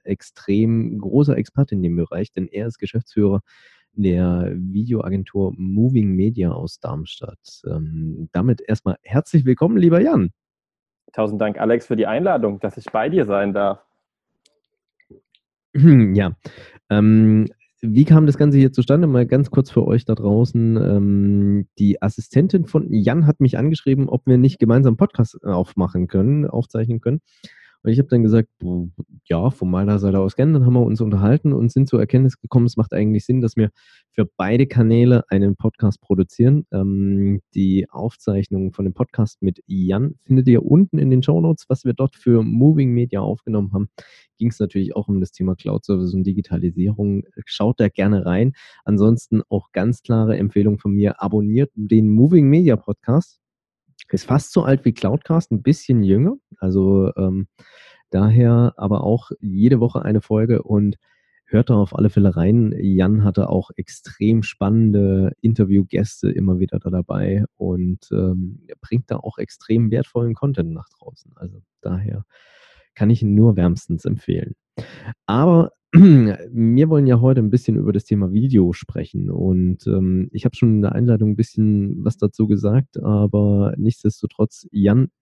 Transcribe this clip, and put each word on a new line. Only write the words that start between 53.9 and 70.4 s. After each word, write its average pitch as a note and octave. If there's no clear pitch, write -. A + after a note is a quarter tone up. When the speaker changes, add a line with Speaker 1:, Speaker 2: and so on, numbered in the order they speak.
Speaker 1:
Ist -
fast -
so F3
alt C3+
wie A#2
Cloudcast, D3+
ein G#2+
bisschen B2+
jünger. A2
Also, F#2+
ähm, F#2+
daher A#2
aber G2+
auch A2+
jede G#2
Woche A#2
eine G#2
Folge A2
und G#2
hört A2
da B2
auf G2+
alle G#2+
Fälle G2
rein. G#2
Jan G2
hatte G2+
auch F#2
extrem -
spannende G2+
Interviewgäste G2+
immer F#2
wieder F#2+
da F#2
dabei G2
und, F2+
ähm, F#2
bringt -
da A2+
auch -
extrem -
wertvollen A#2
Content B2+